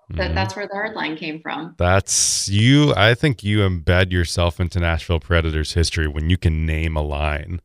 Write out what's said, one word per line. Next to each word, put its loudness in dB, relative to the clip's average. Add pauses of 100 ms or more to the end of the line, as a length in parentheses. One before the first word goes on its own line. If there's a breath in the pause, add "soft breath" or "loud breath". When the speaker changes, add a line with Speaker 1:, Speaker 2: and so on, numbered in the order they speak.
(100)
Speaker 1:
that, -4
Speaker 2:
Mm-hmm. -2
Speaker 1:
that's -2
where -8
the -10
Herd -6
line -6
came -10
from. -10
Speaker 2:
That's 0
you. 4
I 4
think -2
you 0
embed 2
yourself 0
into -2
Nashville 0
Predators 0
history 0
when -2
you 4
can 2
name -2
a 0
line -4